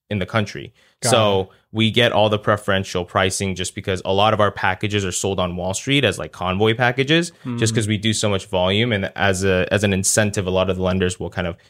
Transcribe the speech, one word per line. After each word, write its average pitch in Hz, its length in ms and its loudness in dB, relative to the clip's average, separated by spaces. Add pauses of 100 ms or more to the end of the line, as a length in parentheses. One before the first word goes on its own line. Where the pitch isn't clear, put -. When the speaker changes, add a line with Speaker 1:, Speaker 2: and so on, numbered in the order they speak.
(120)
Speaker 1:
in 104 80 -2
the 90 80 -4
country. 104 440 -4 (300)
Speaker 2:
Got 120 80 0
Speaker 1:
So 107 320 4
Speaker 2:
it. 90 60 -4 (240)
Speaker 1:
we 110 180 2
get 120 220 4
all 104 180 4
the 104 100 0
preferential 95 640 -2
pricing 95 500 0
just 90 180 -6
because 95 320 -6
a 98 80 0
lot 104 220 4
of 101 40 0
our 101 120 4
packages 101 520 -2
are 90 80 -4
sold 98 280 -4
on 90 160 -2
Wall 90 180 -4
Street 135 320 0
as, 95 140 0
like, 78 120 -10
convoy 98 440 0
packages, 131 560 0 (260)
just 113 160 0
Speaker 2:
Mm. - 20 0
Speaker 1:
'cause 110 120 0
we 107 100 0
do 107 160 0
so 107 160 0
much 98 160 -2
volume. 98 460 0
And 98 240 -2
as 95 280 0
a, 92 280 2
as 101 120 2
an 101 100 2
incentive, 98 520 0
a 92 60 -4
lot 92 180 2
of 90 80 0
the 92 60 -4
lenders 90 360 0
will 87 120 -8
kind 90 160 -4
of 85 80 -6 (140)